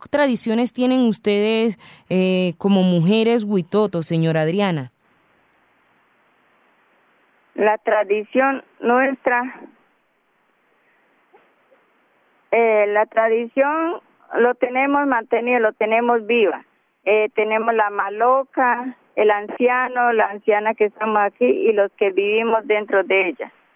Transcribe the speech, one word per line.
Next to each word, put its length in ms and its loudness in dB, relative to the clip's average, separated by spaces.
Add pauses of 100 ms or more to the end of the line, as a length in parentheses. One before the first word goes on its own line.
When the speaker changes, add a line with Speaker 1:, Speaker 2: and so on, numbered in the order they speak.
Speaker 1:
tradiciones 640 -2
tienen 340 0
ustedes, 720 0 (300)
eh, 480 0
como 260 2
mujeres 600 2
huitoto, 580 -2
señora 400 0
Adriana? 500 -2 (2750)
Speaker 2:
La 220 0
tradición 840 -2 (160)
nuestra, 840 -2 (3000)
eh, 360 2
la 180 0
tradición 960 -2 (360)
lo 180 2
tenemos 520 0
mantenido, 520 -2
lo 140 0
tenemos 520 0
viva. 400 0 (400)
Eh, 300 2
tenemos 380 -2
la 160 0
maloca, 1080 -2 (200)
el 160 2
anciano, 840 -2
la 160 2
anciana 440 -2
que 120 0
estamos 360 -2
aquí 240 0
y 280 2
los 200 0
que 180 0
vivimos 560 0
dentro 360 0
de 260 0
ella, 220 -12 (240)